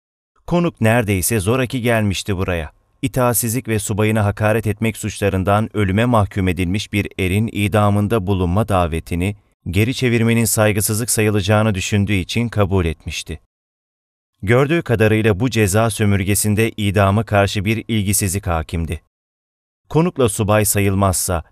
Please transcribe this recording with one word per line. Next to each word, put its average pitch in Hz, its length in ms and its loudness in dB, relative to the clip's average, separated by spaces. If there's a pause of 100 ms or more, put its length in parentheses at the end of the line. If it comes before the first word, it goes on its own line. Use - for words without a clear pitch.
(460)
Konuk 170 340 -2
neredeyse 110 600 0
zoraki 120 420 -2
gelmişti 107 540 -2
buraya. 87 360 -4 (300)
İtaatsizlik 123 640 -2
ve 110 100 0
subayına 107 460 0
hakaret 107 420 0
etmek 110 300 -2
suçlarından 101 800 -2
ölüme 101 280 2
mahkum 104 440 2
edilmiş 90 440 -2
bir 101 160 0 (100)
erin 98 340 -2
idamında 104 760 0
bulunma 95 420 0
davetini 87 680 -2 (340)
geri 110 240 0
çevirmenin 117 500 2
saygısızlık 107 680 0
sayılacağını 107 640 2
düşündüğü 101 380 0
için 104 360 -2
kabul 95 360 0
etmişti. 80 560 -8 (1040)
Gördüğü 135 400 2
kadarıyla 107 580 2
bu 127 100 0
ceza 107 400 2
sömürgesinde 104 800 0
idama 101 540 2
karşı 101 400 0
bir 110 240 -2
ilgisizlik 101 580 -2
hakimdi. 82 560 -4 (840)
Konukla 151 400 2
subay 107 360 0
sayılmazsa 98 880 0